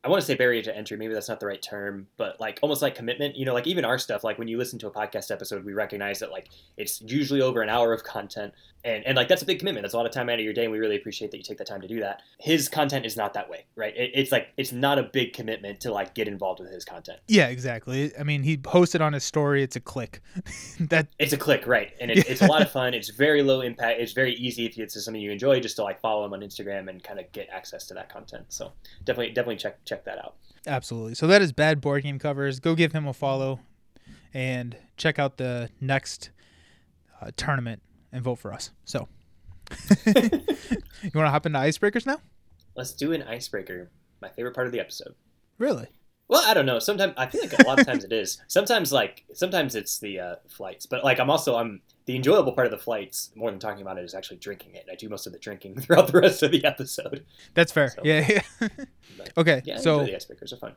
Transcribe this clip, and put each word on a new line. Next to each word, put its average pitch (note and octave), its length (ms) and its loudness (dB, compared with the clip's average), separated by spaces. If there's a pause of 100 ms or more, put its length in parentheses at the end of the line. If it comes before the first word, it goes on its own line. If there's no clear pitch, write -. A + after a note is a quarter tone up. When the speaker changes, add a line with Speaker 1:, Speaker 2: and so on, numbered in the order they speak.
Speaker 1:
I C3 60 -2
wanna F#3 140 4
say C#3 120 0
barrier A#2+ 280 4
to G#2 120 -6
entry, G#2+ 220 -8
maybe A2 160 -6
that's G#2+ 160 -6
not G#2+ 100 -6
the G#2 60 -6
right G2 160 -6
term, G2+ 460 -8 (100)
but, G2+ 240 -6
like, A2 200 -6
almost D3 200 0
like C#3 140 0
commitment, B2+ 420 -6
you C3 80 -4
know, B2+ 80 0
like, B2 140 0
even F3 180 0
our B2 120 2
stuff, A2+ 280 -4
like, A2 140 -2
when A2+ 100 -6
you A2+ 80 -4
listen B2+ 220 -4
to G#2+ 80 -10
a G2+ 40 -8
podcast G#2+ 400 -6
episode, G2 320 -6
we G2+ 100 -10
recognize G2+ 460 -4
that, - 120 -8
like, F#2+ 180 -12 (260)
it's - 260 -6
usually C#3 400 0
over B2 200 2
an G#2+ 80 0
hour A#2 240 4
of A2 100 -4
content, G#2 500 -10 (300)
and, A2+ 220 -4
and, C3+ 100 -4
like, B2 120 2
that's F3 160 4
a - 20 -6
big E3 140 -2
commitment. A#2+ 240 -4
That's G2+ 100 -6
a A#2+ 40 0
lot A#2 100 0
of A#2 40 -4
time B2 160 -4
out A#2+ 120 0
of A2 40 -2
your G#2+ 100 -2
day, A#2 100 0
and A2+ 80 0
we G#2+ 80 -2
really G#2+ 160 2
appreciate G#2+ 340 -6
that G#2+ 80 -12
you G2+ 60 -14
take G#2 160 -12
the G#2 40 -8
time G2 180 -10
to F#2+ 60 -14
do A2+ 120 -6
that. G2+ 240 -6 (160)
His D3+ 280 2
content C#3 380 0
is A2 100 -6
not G#2 200 -2
that G2+ 120 -6
way, E2+ 180 -14 (100)
right? G#2+ 200 -6
It, B2 200 -2
it's, C3+ 160 2
like, B2 160 0 (100)
it's C3+ 140 -4
not C#3 260 2
a C3 60 2
big B2 300 -2
commitment G#2+ 480 -8
to, A2+ 120 -4
like, G2+ 220 -4
get A2 120 -2
involved F#2+ 340 -4
with F2+ 100 -16
his F2+ 120 -14
content. - 440 -16
Speaker 2:
Yeah, D3+ 220 6
exactly. B2+ 680 -4
I D3 40 -6
mean, D3 180 0
he D3+ 160 2
posted F3 420 4
on D#3 140 2
his C#3+ 100 -4
story, C#3+ 380 2
it's C3 140 -2
a B2 40 -6
click. - 460 -10
<laughs> - 60 -20 (480)
That D#3 300 2 (100)
Speaker 1:
It's B2+ 120 2
a C#3+ 60 4
click, - 300 2
right? A2+ 240 4 (100)
And A#2+ 80 -4
it, A#2 80 4
Speaker 2:
<laughs> - 100 4
Speaker 1:
it's B2+ 140 0
a G3 60 8
lot D#3 160 6
of - 80 0
fun. B2+ 240 0
It's G#2+ 160 -6
very C#3+ 320 4
low C3 180 4
impact. A#2 400 -2
It's A2+ 120 -4
very B2+ 200 2
easy A#2 320 -4
if A2+ 140 -8
it's G#2+ 260 -10
something A2 160 -8
you G#2 80 -6
enjoy, B2+ 300 2
just A#2 160 -6
to, A2 80 -2
like, G2 180 -6
follow G#2+ 240 0
him G2+ 80 -8
on F#2+ 80 -8
Instagram G2 480 -10
and F#2 140 -16
kinda G2 180 -12 (120)
get G2+ 180 -10
access - 340 -14
to - 80 -18
that F#2+ 180 -14
content. - 380 -16
So - 240 -12 (300)
definitely, A#2+ 300 -2
definitely A#2 240 -2
check, - 280 -10
check - 200 -8
that G2 120 -10
out. - 200 -14 (280)
Speaker 2:
Absolutely. A#2 480 -6
So D#3 140 0
that G3 160 8
is D#3+ 80 0
Bad D3+ 300 2
Board C#3+ 200 -2
Game C#3 160 -6
Covers. C#3 420 -4
Go E3 140 2
give D#3+ 200 2
him D#3 120 -2
a C3+ 80 -4
follow C3+ 460 -2 (760)
and B2+ 420 -4 (220)
check D#3 220 0
out C#3 180 0
the B2 320 -4 (100)
next, - 520 -2 (920)
uh, A2 160 -10
tournament A#2+ 460 -4 (300)
and B2+ 100 -8
vote B2 120 -2
for G2+ 180 -12
us. - 180 -12 (120)
So - 240 -6 (600)
<laughs> - 0 -
Speaker 1:
<laughs> - 360 4
Speaker 2:
you A3+ 1080 0
wanna D#3 160 4
hop D3 160 2
into D3+ 140 0
icebreakers G3+ 480 2
now? C#4+ 100 0 (580)
Speaker 1:
Let's C3 180 -8
do D3+ 200 0
an D3+ 100 0
icebreaker. F#2+ 680 -8 (300)
My G2 80 -14
favorite B2 260 -6
part B2+ 120 0
of A#2+ 60 -6
the A#2 60 -2
episode. - 340 -10 (460)
Speaker 2:
Really? A3+ 280 0 (400)
Speaker 1:
Well, D4 180 8
I A3 80 6
don't D3+ 120 6
know. A#2+ 140 2
Sometimes G3 380 0
I C3 100 0
feel - 140 -2
like - 180 -2
a C4+ 80 12
lot F#3+ 120 4
of C4+ 60 10
times - 200 -2
it G2 80 -4
is. G#2+ 300 -2
Speaker 2:
<laughs> - 40 -20
Speaker 1:
Sometimes, F#3+ 460 2
like, A2+ 400 0
sometimes F3+ 420 0
it's - 240 -4
the, G2+ 200 -8
uh, F2 160 -8 (120)
flights, - 380 -14
but, - 180 -4
like, C3 160 4
I'm C3 100 2
also, C#3+ 280 4
I'm A2+ 240 -4 (240)
the B2+ 100 -4
enjoyable C#3 380 6
part B2 140 4
of G#2+ 40 0
the G#2+ 60 -8
flights - 580 -6
more A2 160 -4
than G2 80 -10
talking G2+ 220 -8
about F#2+ 160 -8
it F2+ 80 -8
is E2+ 80 -14
actually F#2+ 240 -14
drinking F#2 380 -14
it. F#2 80 -18
And F#2 80 -18
I F2+ 40 -12
do A2 140 -14
most G2+ 180 -10
of F2+ 60 -14
the - 60 -18
drinking G2 360 -12
<laughs> A#2+ 60 -8
throughout F3 280 8
the F3+ 120 8
rest - 200 6
of D#3 100 4
the D3+ 120 2
episode. - 640 -4 (280)
Speaker 2:
That's E3+ 200 4
fair. C#3+ 160 4
Speaker 1:
So, - 160 -10
Speaker 2:
Yeah, D3+ 240 6
yeah. G3+ 120 6 (180)
<laughs> A3 100 0 (480)
Speaker 1:
but, - 200 -16
Speaker 2:
Okay, D#3 280 6
Speaker 1:
yeah, D#3 100 -8
I - 40 -8
Speaker 2:
so D3+ 200 4
Speaker 1:
enjoy C3+ 140 0
the - 40 -6
icebreakers - 360 -14
are B2 40 -14
fun. - 180 -14